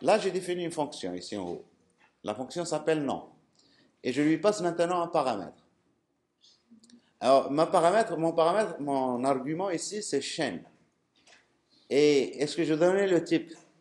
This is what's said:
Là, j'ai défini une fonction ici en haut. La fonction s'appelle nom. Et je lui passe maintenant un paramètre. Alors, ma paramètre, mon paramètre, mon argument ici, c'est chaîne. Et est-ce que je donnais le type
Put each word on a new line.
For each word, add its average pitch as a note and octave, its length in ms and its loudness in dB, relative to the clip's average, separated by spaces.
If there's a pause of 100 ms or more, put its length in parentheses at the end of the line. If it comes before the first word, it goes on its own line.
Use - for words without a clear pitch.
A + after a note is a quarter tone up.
Là, G3 180 4
j'ai F#3 120 -2
défini F3+ 340 -4
une D#3+ 60 -4
fonction G2 420 -6
ici F2+ 240 -10
en F2+ 100 -6
haut. F2 180 -8 (600)
La G#2+ 100 -4
fonction C3 300 -8
s'appelle D#3 400 0
nom. F#2+ 180 -4 (800)
Et B2+ 100 -2
je C#3+ 80 0
lui D#3 160 4
passe G3+ 240 0
maintenant F3 400 0
un E3+ 60 -4
paramètre. B2 600 -4 (1500)
Alors, C3 300 4
ma D3+ 160 2
paramètre, F3 500 2
mon D#3+ 160 0
paramètre, E3+ 480 0
mon C3 440 -2
argument D3 480 -2
ici, F#3+ 320 -6
c'est C#3 180 -2
chaîne. A2 420 -6 (1300)
Et C#3 520 4
est-ce D3 140 -4
que E3+ 80 0
je D3+ 120 2
donnais F#3+ 320 2
le E3+ 160 2
type D#3+ 280 -2 (300)